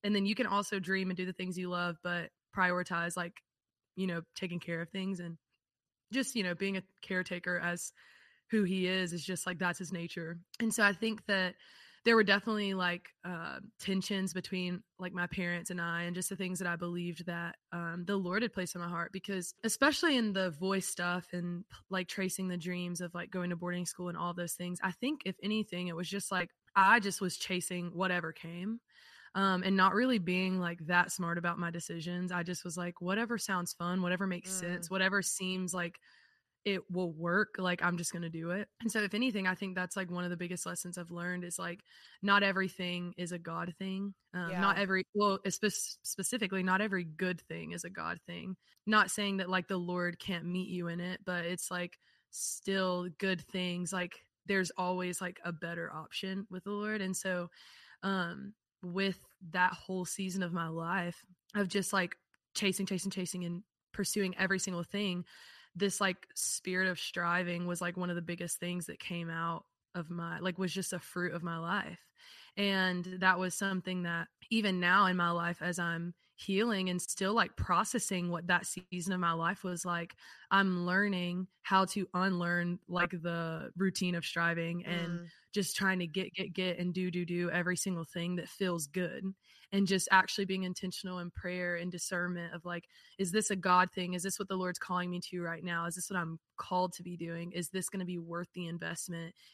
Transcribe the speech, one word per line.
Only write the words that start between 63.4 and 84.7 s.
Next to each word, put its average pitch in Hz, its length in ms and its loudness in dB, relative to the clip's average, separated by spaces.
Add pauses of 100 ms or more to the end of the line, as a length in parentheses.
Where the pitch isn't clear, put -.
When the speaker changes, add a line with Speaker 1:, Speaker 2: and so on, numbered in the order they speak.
Speaker 1:
and 175 180 -4 (300)
pursuing 190 460 0
every 190 200 2
single 180 240 -2
thing, 185 420 -2 (500)
this, 196 260 2
like, 190 340 0
spirit 185 540 0
of 180 100 0
striving 175 680 0
was, 175 140 -2
like, 175 160 -2
one 180 140 -2
of 175 60 -2
the 175 60 -4
biggest 175 360 -4
things 175 280 -4
that - 120 -12
came 170 320 -6
out 165 360 -4 (280)
of 170 160 -6
my, 170 300 -6
like, 180 180 -2
was 185 140 0
just 190 200 -4
a 180 60 -4
fruit 175 360 -4
of 165 80 -6
my 170 160 -4
life. 175 500 -4 (480)
And 190 480 4 (160)
that 185 180 6
was 185 160 0
something 185 500 0
that 170 240 -2 (220)
even 208 300 4
now 185 260 8
in 180 100 4
my 175 140 4
life, 170 320 -2
as 175 160 -2
I'm 170 360 -2 (220)
healing 196 520 2
and 180 140 0
still, 196 320 0
like, 202 220 4
processing 180 760 2
what 170 180 -2
that 180 180 4
season 180 460 -4
of 180 80 0
my 170 120 4
life 165 300 0
was 180 220 -4
like, 170 300 -4 (360)
I'm 185 360 6
learning 180 640 2 (140)
how 190 240 6
to 190 280 -2
unlearn, 175 760 2
like, 175 220 0
the 165 640 -4
routine 180 380 2
of 170 100 -2
striving 170 600 0